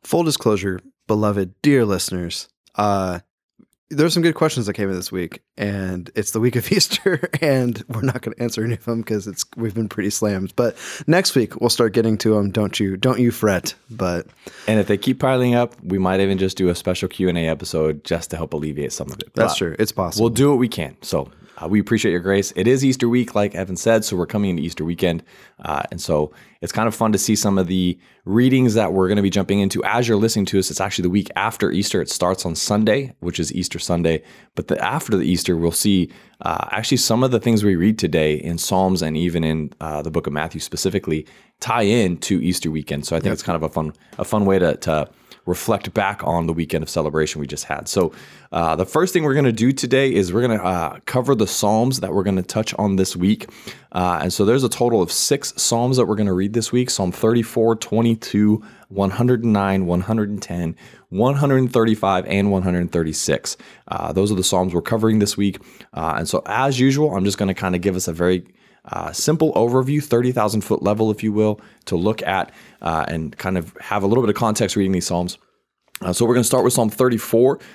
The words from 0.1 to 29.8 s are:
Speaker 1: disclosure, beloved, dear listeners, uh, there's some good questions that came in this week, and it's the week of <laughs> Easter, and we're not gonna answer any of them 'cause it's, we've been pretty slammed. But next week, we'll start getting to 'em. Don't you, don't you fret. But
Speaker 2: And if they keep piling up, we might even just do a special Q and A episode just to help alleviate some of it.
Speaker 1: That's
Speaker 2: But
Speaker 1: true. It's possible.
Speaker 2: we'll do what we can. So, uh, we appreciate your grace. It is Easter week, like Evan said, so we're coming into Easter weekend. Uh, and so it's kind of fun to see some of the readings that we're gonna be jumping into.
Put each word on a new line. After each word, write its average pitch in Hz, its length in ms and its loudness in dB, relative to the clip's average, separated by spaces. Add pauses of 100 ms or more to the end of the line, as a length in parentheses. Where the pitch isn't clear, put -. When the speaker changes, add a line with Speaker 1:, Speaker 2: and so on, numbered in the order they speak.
Speaker 1:
disclosure, 101 580 -2 (260)
beloved, 104 560 0
dear 139 220 4
listeners, 90 640 -4 (260)
uh, 95 460 0 (680)
there's 156 220 2
some 170 100 2
good 165 120 2
questions 135 320 0
that 101 80 -2
came 98 160 -2
in 92 60 -2
this 87 140 -8
week, 90 300 -6 (160)
and 95 580 -4
it's - 180 -4
the 110 80 -2
week 120 160 2
of - 160 -4
<laughs> - 0 -
Easter, 180 580 0 (100)
and 123 480 0
we're 110 140 -6
not 123 180 -2
gonna 107 180 -8
answer 117 240 -4
any 117 120 -2
of - 100 -8
them 117 180 -4
'cause 104 240 -6
it's, 98 200 -8 (100)
we've 110 180 -4
been 110 140 -2
pretty 101 220 -4
slammed. 196 460 -2
But 120 200 0 (300)
next 175 280 4
week, 113 240 2
we'll 117 120 2
start 113 240 2
getting 110 240 2
to 107 180 4
'em. 101 140 2
Don't 104 280 0
you, 95 200 0
don't 123 200 2
you 120 120 4
fret. 104 440 0 (160)
But 90 360 -4 (400)
Speaker 2:
And 110 120 4
if 101 100 2
they 101 100 2
keep 131 220 -2
piling 127 340 2
up, 120 280 2
we - 140 -2
might 95 240 2
even 98 160 2
just 95 220 -2
do 92 100 4
a 87 60 2
special 92 340 -4
Q 92 220 -2
and 85 80 0
A 82 100 0
episode 78 560 -2
just 82 260 -6
to 87 60 -6
help 82 160 -8
alleviate 73 400 -6
some - 180 -10
of 65 100 -12
it. - 140 -18
Speaker 1:
That's 113 200 0
Speaker 2:
But - 40 -4
Speaker 1:
true. 85 200 -4
It's 110 140 -2
possible. 95 320 -2
Speaker 2:
we'll 117 100 2
do 139 160 4
what 139 80 4
we 123 100 2
can. 78 320 -8
So, 67 300 -4 (300)
uh, 82 60 -8
we 101 140 2
appreciate 107 320 2
your 87 80 0
grace. 98 340 0
It 104 140 0
is 135 160 4
Easter 127 240 2
week, 120 260 0
like 104 220 0
Evan 92 180 -6
said, 110 300 2
so 95 120 -4
we're 87 100 -2
coming 101 240 0
into 82 120 -2
Easter 85 220 -6
weekend. 85 400 0 (340)
Uh, 73 320 -4
and 82 100 -8
so 76 300 0 (300)
it's 85 100 -8
kind 110 160 0
of 110 80 -2
fun 110 160 2
to 107 80 2
see - 160 0
some 101 240 2
of 92 80 2
the 90 320 0 (260)
readings 123 500 4
that 101 180 2
we're 92 160 2
gonna 101 140 2
be 98 80 2
jumping 98 280 0
into. 98 240 0